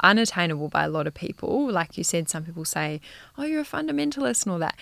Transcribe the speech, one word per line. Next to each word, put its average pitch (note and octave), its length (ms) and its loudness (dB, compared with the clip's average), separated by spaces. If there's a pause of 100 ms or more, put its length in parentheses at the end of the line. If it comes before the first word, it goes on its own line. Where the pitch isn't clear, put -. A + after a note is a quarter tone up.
unattainable F3 640 4
by D3+ 160 2
a D#3 60 2
lot D#3 180 0
of D3+ 60 -6
people. B3 580 -2
Like E3+ 260 -2
you E3+ 60 -2
said, E3+ 260 0
some D#3+ 140 -4
people E3 220 -8
say, D3+ 360 -2 (360)
"Oh, C#4 60 -4
you're D4+ 180 0
a C#4+ 40 -4
fundamentalist," C#4+ 800 0
and G3 100 0
all E3+ 60 -2
that. - 220 -2